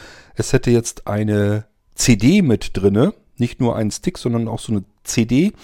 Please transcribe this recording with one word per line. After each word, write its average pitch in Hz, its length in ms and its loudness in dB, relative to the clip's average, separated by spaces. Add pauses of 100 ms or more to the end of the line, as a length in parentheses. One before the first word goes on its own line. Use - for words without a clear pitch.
(360)
es - 160 -2
hätte 123 180 2
jetzt - 380 0
eine 104 580 0 (300)
C - 180 4
D 160 280 4
mit 120 340 0
drinne, 101 360 2 (240)
nicht - 240 -4
nur 123 140 0
einen 110 160 -2
Stick, - 260 -6
sondern 117 300 -4
auch - 140 -8
so - 100 -10
eine 104 140 -2 (180)
C - 220 -2
D. 147 280 0 (120)